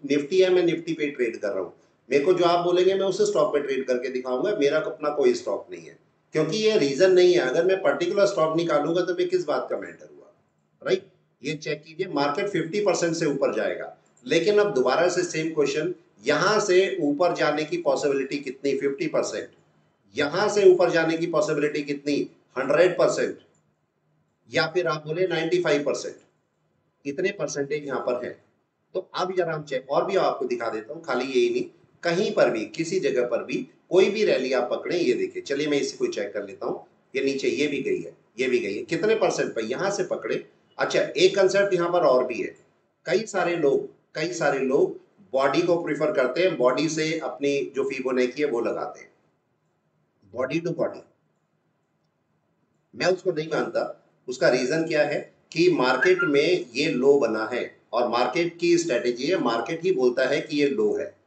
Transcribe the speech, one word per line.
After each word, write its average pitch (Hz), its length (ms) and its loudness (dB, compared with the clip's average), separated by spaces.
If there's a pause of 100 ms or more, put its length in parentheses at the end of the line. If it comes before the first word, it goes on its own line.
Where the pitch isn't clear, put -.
निफ्टी 147 360 2
है, 185 80 6
मैं 180 140 4
निफ्टी 165 300 -2
पे 151 160 -4
trade 117 280 -4
कर 104 100 -6
रहा 95 120 -4
हूँ। 87 140 -8 (360)
मेरे 143 160 2
को 185 80 4
जो 170 120 2
आप 170 200 4
बोलेंगे 180 280 4
मैं 190 120 0
उस 196 180 0
stock 165 300 2
पे 143 80 2
trade 135 260 -4
करके 127 220 -2
दिखाऊंगा, 127 460 -2
मेरा 147 240 2
अपना - 320 -6
कोई 127 240 0
stock - 360 -8
नहीं 85 140 -16
है, 73 120 -20 (380)
क्योंकि 156 240 -2
ये 214 200 2
reason 143 340 4
नहीं 180 200 8
है। 156 80 6
अगर 135 240 0
मैं 190 180 2
particular 180 440 2
stock 156 300 0
निकालूंगा 165 460 0
तो 175 120 -2
मैं 180 140 0
किस 180 160 0
बात 131 240 -2
का 117 80 -4
matter 87 300 -12
हुआ, - 240 -20 (500)
Right। 180 240 -2 (380)
ये 151 120 -6
check 151 280 -8
कीजिए, 190 260 -8
Market 147 400 -2
fifty 160 320 -4
percent 175 340 0
से 165 120 -2
ऊपर 135 280 0
जाएगा, 95 400 -6 (300)
लेकिन 170 340 2
अब 175 140 2
दोबारा 131 360 2
से 180 160 -2
same 160 280 -4
question, 151 400 0 (320)
यहां 175 360 2
से 190 420 2
ऊपर 143 320 2
जाने 151 300 0
की 170 140 -6
possibility 139 600 0
कितनी? 135 380 -4
फिफ्टी 139 320 -2
परसेंट। 113 400 -4 (680)
यहां 151 340 0
से 202 160 2
ऊपर 180 260 8
जाने 160 260 2
की 165 100 -2
possibility 151 560 0
कितनी? 143 320 -4 (400)
हंड्रेड 147 420 2
परसेंट, - 400 0 (1120)
या 156 180 0
फिर 165 200 -2
आप 156 180 -4
बोले 170 220 -2
नाइंटी 165 360 -2
फ़ाइव 143 220 0
परसेंट, 117 300 -6 (920)
इतने 143 280 -4
percentage 147 520 -6
यहां 127 160 -4
पर 123 240 -4
है। 90 60 -10 (640)
तो 185 200 -8
अब 180 220 -4
जरा 165 160 -2
हम 151 100 -8
check, 131 260 -6
और 165 160 0
भी 190 120 -2
आपको 131 300 0
दिखा 120 220 -4
देता 110 240 -8
हूं, 165 80 -12
खाली 131 240 -2
यही 127 240 2
नहीं, 120 140 -2 (400)
कहीं 170 300 0
पर 143 160 4
भी, 110 180 -4
किसी 165 340 -4
जगह 123 260 0
पर 117 160 -4
भी 135 140 -6 (340)
कोई 196 180 6
भी 208 160 0
rally 131 280 0
आप 123 180 0
पकड़े, 127 260 -4
ये 127 180 2
देखिए, 92 280 -6
चलिए 143 240 -4
मैं 143 120 2
इसी - 180 -6
को 123 100 -2
check 104 260 -6
कर 101 120 -6
लेता 98 200 -12
हूँ। 175 200 -8 (280)
ये 135 100 -4
नीचे 135 260 0
ये - 180 0
भी 135 140 -4
गई - 180 -2
है, - 140 -12 (240)
ये 131 100 0
भी 123 120 2
गई 101 140 -4
है, 104 120 -6
कितने 202 320 0
percent 156 380 0
पर 113 100 -2
यहां 151 260 -4
से 202 140 -4
पकड़े। - 400 -6 (320)
अच्छा, 147 220 0
एक 180 360 2
कॉन्सेप्ट 196 380 2
यहां 175 180 0
पर 170 140 2
और 127 200 4
भी 113 100 -6
है, 95 200 -8 (500)
कई 196 200 0
सारे 175 320 0
लोग, 139 300 2 (280)
कई 170 180 -4
सारे 143 280 0
लोग 135 380 0 (340)
body 143 280 2
को 170 220 2
prefer 151 300 -2
करते - 280 0
हैं, 160 160 2
body 131 320 2
से 156 300 -2
अपनी 139 400 -2 (160)
जो 131 100 -2
फिबोनाची 127 560 -2
है 147 80 0
वो 117 120 -2
लगाते 85 380 -6
हैं, - 100 -20 (1200)
body 135 260 -2
to 170 120 -4
body। 123 300 -4 (1900)
मैं 127 140 -2
उसको 185 240 0
नहीं 156 180 -4
मानता। 123 320 0 (460)
उसका 139 220 2
reason 131 360 0
क्या 156 180 2
है 143 160 -2 (320)
कि 170 200 4
market 156 520 2
में 160 500 2
ये 143 160 0
लो 139 300 4
बना 110 320 -2
है 117 120 -2 (300)
और 123 160 2
market 123 500 0
की 170 180 4
स्ट्रेटजी 123 500 -2
है, 180 120 2
market 123 440 -2
ही 185 100 2
बोलता 127 340 2
है 143 140 0
कि 147 160 -6
ये 143 120 4
लो 107 260 0
है। - 180 -6 (140)